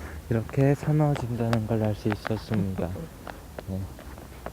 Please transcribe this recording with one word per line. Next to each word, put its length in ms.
이렇게 440
사나워진다는 920
걸 160
알 120
수 140
있었습니다. 800
네. 120